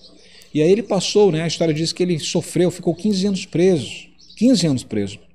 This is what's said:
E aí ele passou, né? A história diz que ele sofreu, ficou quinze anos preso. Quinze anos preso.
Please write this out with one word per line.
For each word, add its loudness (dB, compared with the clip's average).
E 0
aí 4
ele 2
passou, 2
né? -2
A -4
história -2
diz -4
que -4
ele -2
sofreu, -2
ficou -4
quinze -2
anos -4
preso. 0
Quinze 4
anos 0
preso. -6